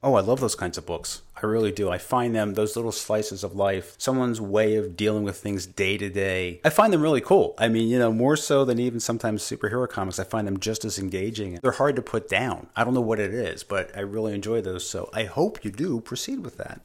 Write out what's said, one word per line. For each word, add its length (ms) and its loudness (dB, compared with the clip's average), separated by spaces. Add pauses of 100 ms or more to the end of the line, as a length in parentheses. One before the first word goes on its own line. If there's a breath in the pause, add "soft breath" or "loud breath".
Oh, 140 4
I 60 6
love 180 2
those 160 0
kinds 240 -6
of 80 -14
books. 340 -6 (200)
I 40 -2
really 260 2
do. 200 0
I 80 -2
find 360 0
them, 200 0
those 200 0
little 160 -2
slices 520 -2
of 120 -6
life, 440 0
someone's 420 0
way 340 4
of 220 -2
dealing 260 2
with 140 -4
things 300 -4
day 320 0
to 100 -4
day, 560 -2
I 60 6
find 200 6
them 120 4
really 180 4
cool. 380 6
I 80 6
mean, 200 4
you 120 4
know, 120 4
more 240 4
so 300 4
than 140 2
even 200 0
sometimes 440 -2
superhero 440 -2
comics, 300 -6
I 60 -4
find 240 -4
them 120 -2
just 260 -4
as 120 -4
engaging. 640 -6
They're 100 2
hard 260 2
to 40 -2
put 280 -4
down. 460 -2
I 80 2
don't 120 2
know 60 2
what 180 0
it 140 -2
is, 300 -6
but 320 -4
I 60 -10
really 320 -4
enjoy 280 -2
those. 280 -6
So 240 -6
I 120 -2
hope 380 -2
you 80 -4
do 300 -4
proceed 380 -8
with 180 -12
that. 260 -12